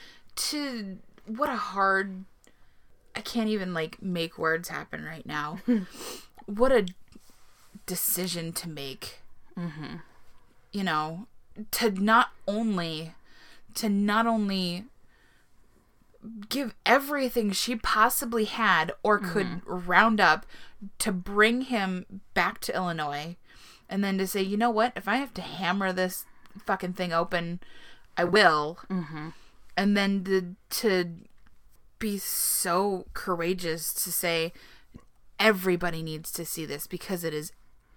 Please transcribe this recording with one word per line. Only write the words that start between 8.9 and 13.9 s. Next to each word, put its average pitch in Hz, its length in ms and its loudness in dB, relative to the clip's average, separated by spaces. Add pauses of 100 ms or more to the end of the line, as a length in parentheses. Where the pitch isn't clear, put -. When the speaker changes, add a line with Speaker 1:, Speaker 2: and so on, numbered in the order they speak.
Speaker 2:
Mm-hmm. 156 360 -8 (760)
Speaker 1:
You 202 120 -4
know, 165 440 -2 (440)
to 226 200 2
not 214 380 4 (180)
only, 175 680 -2 (600)
to 220 160 0
not 208 360 4